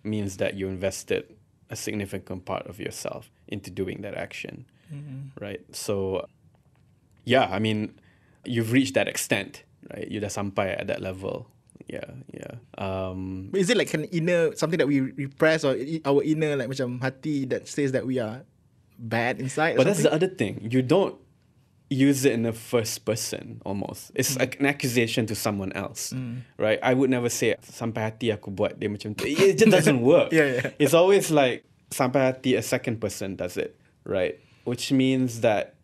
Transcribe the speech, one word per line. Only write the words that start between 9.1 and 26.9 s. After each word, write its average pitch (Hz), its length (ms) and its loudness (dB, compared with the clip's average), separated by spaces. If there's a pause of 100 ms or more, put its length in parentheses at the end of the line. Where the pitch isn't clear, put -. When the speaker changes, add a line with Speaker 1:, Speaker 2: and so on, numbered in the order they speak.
Speaker 1:
extent, - 520 -4 (280)
right? - 160 -10
You 104 160 -6
dah 101 80 -6
sampai 101 480 -2
at 95 80 -8
that - 160 -4
level. 95 480 -8 (400)
Yeah, - 160 -10 (240)
yeah. - 240 -14 (240)
Um, 95 720 -6
Speaker 2:
But 190 80 0
is 180 100 2
it 240 60 4
like 151 180 0
an 156 120 -2 (100)
inner, 165 400 2
something 160 240 -2
that 135 80 4
we 139 160 2
repress 151 640 0
or 131 80 2
i-, 147 320 -4
our 139 160 6
inner, 156 320 0
like, 127 160 -4
macam 127 320 -4
hati 135 480 -4
that 117 160 -4
says 139 240 0
that 127 160 -2
we 131 120 -4
are 117 280 -8 (500)
bad 117 460 0
inside 147 320 0
or 127 80 6
Speaker 1:
But 170 80 6
that's 185 80 0
the 151 80 4
Speaker 2:
something? 156 160 4
Speaker 1:
other 185 80 0
thing. 110 400 -4
You 127 100 4
don't 151 380 2 (720)
use 135 320 4
it 139 80 6
in 113 160 0
the 113 80 -2
first - 480 -2
person, - 640 -6
almost. - 480 -6
It's 131 200 0
Speaker 2:
Mm. 127 40 -4
Speaker 1:
like 131 140 0 (100)
an 139 80 4
accusation 120 560 0
to 110 80 -4
someone 101 400 -4
else, - 400 -8
Speaker 2:
Mm. 123 400 -8
Speaker 1:
right? 107 240 0
I 131 160 2